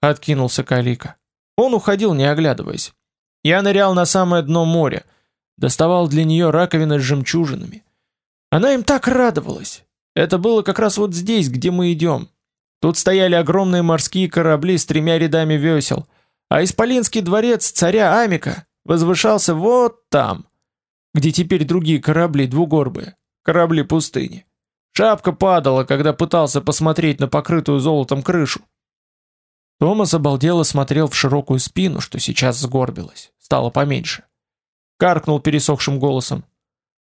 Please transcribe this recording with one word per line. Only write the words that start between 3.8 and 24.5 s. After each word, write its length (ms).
на 100
самое 380
дно 220
моря, 400
доставал 520
для 160
нее 260
раковины 480
с 40
жемчужинами. 840
Она 240
им 80
так 240
радовалась. 800
Это 240
было 240
как 160
раз 200
вот 160
здесь, 340
где 220
мы 220
идем. 360
Тут 160
стояли 380
огромные 480
морские 460
корабли 500
с 80
тремя 320
рядами 360
весел, 540
а 160
исполинский 560
дворец 500
царя 500
Амика 460
возвышался 680
вот 540
там, 400
где 180
теперь 320
другие 360
корабли 460
двугорбые, 720
корабли 400
пустыни. 640